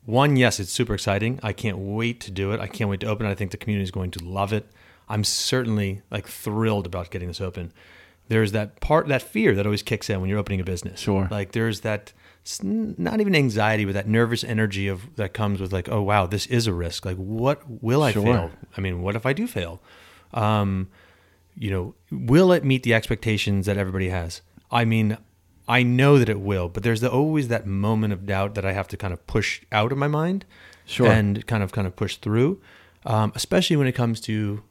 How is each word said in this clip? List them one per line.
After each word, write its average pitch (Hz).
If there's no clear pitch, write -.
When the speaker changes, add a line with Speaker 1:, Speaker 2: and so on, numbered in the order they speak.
Speaker 1:
one, 135
yes, 123
it's 95
super 110
exciting. 107
I 107
can't 101
wait 113
to -
do 98
it. 110
I 95
can't 107
wait 98
to 107
open 107
it. 101
I 95
think 95
the 98
community 101
is 92
going 92
to 85
love 98
it. 104
I'm 107
certainly, 104
like, 104
thrilled 107
about 90
getting 87
this 87
open. 90
There's 110
that 104
part, 156
that 135
fear 214
that 101
always 104
kicks -
in 95
when 95
you're 104
opening 98
a 90
business. 90
Speaker 2:
Sure. 95
Speaker 1:
Like, 101
there's 113
that, 104
s-, -
n-, 214
not 214
even 202
anxiety, 110
but 98
that 101
nervous 117
energy 104
of, 98
that 101
comes 101
with, 95
like, 90
"Oh, 110
wow, 98
this 95
is 117
a 98
risk. 85
Like, 92
what 113
will 127
I 131
Speaker 2:
Sure. 104
Speaker 1:
fail? 104
I 95
mean, 90
what 98
if 113
I 135
do 208
fail? 87
Um, 104
you 113
know, 92
will 143
it 170
meet 131
the 117
expectations 104
that 101
everybody 95
has?" 87
I 120
mean, 110
I 120
know 131
that 110
it 104
will, 95
but 98
there's 113
the, 123
always 147
that 110
moment 104
of 92
doubt 98
that 98
I 95
have 95
to 87
kind 90
of -
push -
out 110
of 135
my 143
mind 165
Speaker 2:
Sure. -
Speaker 1:
and 104
kind 107
of, 95
kind 98
of 90
push -
through, 123
um, 110
especially 180
when 143
it 127
comes 117
to 104